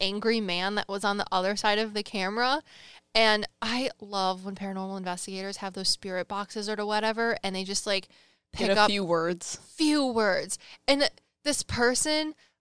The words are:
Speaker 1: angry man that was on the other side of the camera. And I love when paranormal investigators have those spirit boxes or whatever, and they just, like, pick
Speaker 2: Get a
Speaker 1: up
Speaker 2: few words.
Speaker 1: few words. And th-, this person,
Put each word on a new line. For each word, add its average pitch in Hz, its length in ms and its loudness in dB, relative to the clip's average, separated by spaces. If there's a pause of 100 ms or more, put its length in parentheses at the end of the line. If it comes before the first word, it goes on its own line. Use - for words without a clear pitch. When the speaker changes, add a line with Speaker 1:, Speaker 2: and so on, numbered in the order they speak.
Speaker 1:
angry 208 400 0
man 190 360 -2
that - 120 -4
was 196 160 -4
on 202 140 2
the - 120 0
other 185 260 2
side 208 220 2
of 214 140 -2
the 208 100 -4
camera. 226 600 0 (520)
And 214 320 4 (140)
I 240 300 -2 (100)
love 190 460 -2
when 196 80 -8
paranormal 190 420 -6
investigators 190 640 -8
have 190 160 -8
those 190 160 -2
spirit 180 360 -2
boxes 202 440 -6
or 214 60 -4 (100)
whatever, 220 560 0
and 190 120 -4
they 190 100 -4
just, 196 220 -4
like, 196 220 -2 (460)
pick 226 140 0
Speaker 2:
Get 202 100 6
a - 20 10
Speaker 1:
up 208 100 8
Speaker 2:
few 202 140 0
words. 170 540 -2 (180)
Speaker 1:
few 302 300 4
words. 196 500 0 (300)
And 277 160 4
th-, - 100 0 (320)
this 294 180 0
person, 302 720 0 (260)